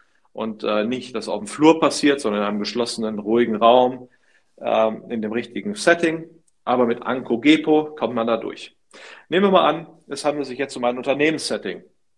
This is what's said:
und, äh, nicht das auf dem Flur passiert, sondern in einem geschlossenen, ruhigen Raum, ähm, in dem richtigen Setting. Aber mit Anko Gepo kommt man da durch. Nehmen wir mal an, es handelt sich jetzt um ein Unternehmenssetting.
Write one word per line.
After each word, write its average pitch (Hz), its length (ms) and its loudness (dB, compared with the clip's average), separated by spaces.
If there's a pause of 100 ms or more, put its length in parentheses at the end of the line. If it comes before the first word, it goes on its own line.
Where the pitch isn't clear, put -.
(320)
und, 110 320 -8
äh, 107 200 0
nicht 123 320 -6
das 107 120 -8
auf 101 120 -4
dem 104 80 -12
Flur 160 320 6
passiert, 143 420 2
sondern 104 220 0
in 101 40 -2
einem 104 120 -4
geschlossenen, 110 580 -4
ruhigen 110 380 2
Raum, 123 540 4 (520)
ähm, 110 480 0
in 113 140 -6
dem 107 80 -4
richtigen 104 420 -6
Setting. 165 520 0 (400)
Aber 123 200 2
mit 117 160 -2
Anko 120 380 -4
Gepo 151 560 2
kommt 117 180 -4
man 117 140 -2
da 117 100 0
durch. - 380 -12 (520)
Nehmen 190 200 2
wir 190 40 2
mal 170 160 6
an, 160 200 -2 (200)
es - 160 -10
handelt 147 220 -2
sich 123 140 -10
jetzt 135 180 -6
um 127 60 -8
ein 123 140 0
Unternehmenssetting. 135 840 -2 (360)